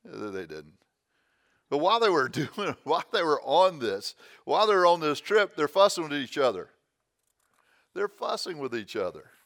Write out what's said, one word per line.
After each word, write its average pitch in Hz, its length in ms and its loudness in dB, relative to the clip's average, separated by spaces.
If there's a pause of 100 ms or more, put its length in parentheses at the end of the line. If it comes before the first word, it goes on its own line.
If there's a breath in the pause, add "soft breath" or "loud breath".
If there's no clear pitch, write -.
They 95 400 -10
didn't. 78 280 -16 (960)
But 143 80 -2
while 196 220 2
they 226 100 4
were 143 200 2
<laughs> - 0 -
doing, 160 540 -6
while 165 280 -2
they 202 120 0
were 147 200 0
on 170 360 2
this, 104 360 -4 (300 loud breath)
while 180 220 2
they 208 80 4
were 180 120 6
on 175 120 4
this 151 220 -2
trip, 202 340 0
they're 147 120 0
fussing 190 360 4
with 147 100 -8
each 143 240 -6
other. 113 320 0 (1200)
They're 196 160 -4
fussing 190 480 -8
with 127 180 -6
each 107 200 -8
other. 87 360 -6 (140)